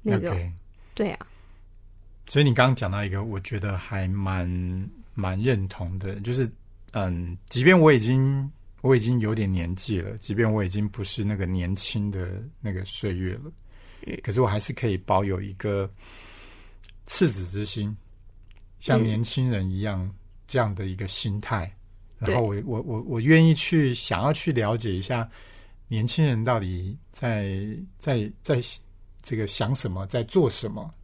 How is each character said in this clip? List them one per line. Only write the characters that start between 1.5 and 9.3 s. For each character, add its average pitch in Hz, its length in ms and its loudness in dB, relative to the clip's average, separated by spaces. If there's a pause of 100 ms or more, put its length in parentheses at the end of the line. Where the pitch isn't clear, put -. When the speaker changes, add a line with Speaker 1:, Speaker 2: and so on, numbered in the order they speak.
Speaker 2:
所 143 160 4
以 - 20 8
你 135 80 6
刚 127 140 6
刚 131 80 6
讲 101 160 -2
到 101 140 -2
一 101 40 -4
个， 98 140 -2
我 107 180 -6
觉 101 200 -6
得 98 180 -2
还 95 300 -4
蛮， 92 400 -2 (680)
蛮 95 260 -2
认 107 280 0
同 92 300 -8
的， 95 220 -8
就 113 120 -4
是， 123 180 0 (420)
嗯， 90 440 -4 (120)
即 120 140 -2
便 180 160 10
我 156 140 10
已 127 60 8
经， 135 520 2 (300)
我 135 160 6
已 - 20 6
经 120 220 2
有 107 140 0